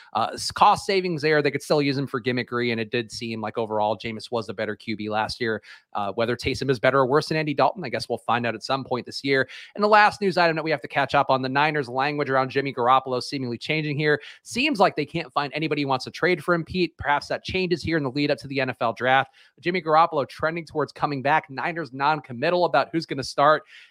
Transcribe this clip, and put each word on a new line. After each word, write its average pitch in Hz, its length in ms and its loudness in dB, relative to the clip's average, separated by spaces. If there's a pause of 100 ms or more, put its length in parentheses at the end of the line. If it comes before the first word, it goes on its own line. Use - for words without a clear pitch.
(120)
uh, 107 220 -2
s-, - 180 -8
cost 190 340 4
savings 185 360 -2
there. 151 200 2
They 147 80 2
could 131 120 -6
still 151 200 2
use 139 160 0
him 139 80 -2
for 127 140 -6
gimmickry. 120 500 -2
And 113 100 0
it 107 120 -6
did 120 180 -2
seem 113 300 -8
like 107 180 -6
overall 107 400 0
Jameis 110 320 -10
was 113 180 -4
a 104 60 -8
better 104 220 -6
Q 110 200 -6
B 104 140 -6
last 107 300 -4
year. 110 200 -2 (340)
Uh, 101 180 -4
whether 117 240 0
Taysom 131 340 -4
is 127 80 2
better 131 200 4
or 135 80 4
worse 123 200 2
than 160 100 -2
Andy 151 180 -2
Dalton, 139 300 0
I 120 40 -8
guess 117 200 -6
we'll 117 100 -4
find 120 280 0
out 113 80 -2
at 107 80 -10
some 131 220 -4
point 123 220 -4
this - 180 -12
year. 135 240 2 (260)
And 202 80 -4
the 208 60 4
last 208 320 6
news 190 180 2
item 170 160 6
that 160 80 -4
we 156 80 -2
have 143 120 0
to - 60 -12
catch 139 260 0
up 139 160 4
on. 131 120 4
The 131 60 -2
Niners' 143 400 0
language 135 420 -2
around 131 200 2
Jimmy 135 220 -2
Garoppolo 127 500 2
seemingly 123 360 -6
changing 151 380 -4
here. 147 240 2 (220)
Seems 269 360 -2
like 180 160 6
they 147 120 -2
can't 160 260 -8
find 143 220 -2
anybody 151 280 -2
who 139 60 -4
wants 131 160 -2
to 113 60 -12
trade 170 340 0
for 175 100 2
him, 165 100 -2
Pete. 180 340 -2
Perhaps 143 300 -2
that 127 140 -4
changes 180 400 -2
here 165 140 -2
in 151 60 0
the 135 80 -2
lead 143 200 0
up 139 80 0
to 135 100 -14
the 135 120 -4
N 127 100 -2
F 120 100 -6
L 117 120 0
draft. 127 400 2 (280)
Jimmy 175 220 -4
Garoppolo 156 460 2
trending 160 380 -6
towards 139 260 -4
coming 143 300 -4
back. 151 280 0
Niners 143 420 -8
non-committal 151 760 0
about 147 260 2
who's 160 140 -4
gonna 139 180 -6
start. 151 380 4 (280)